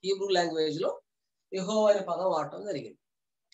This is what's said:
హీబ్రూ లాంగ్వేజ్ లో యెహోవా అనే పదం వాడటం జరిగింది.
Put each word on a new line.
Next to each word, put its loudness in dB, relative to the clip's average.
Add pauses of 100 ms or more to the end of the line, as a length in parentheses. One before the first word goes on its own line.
హీబ్రూ -2
లాంగ్వేజ్ 2
లో -4 (520)
యెహోవా 2
అనే 4
పదం -4
వాడటం -2
జరిగింది. -8 (560)